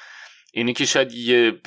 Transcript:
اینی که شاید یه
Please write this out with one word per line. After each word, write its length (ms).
اینی 200
که 120
شاید 280
یه 400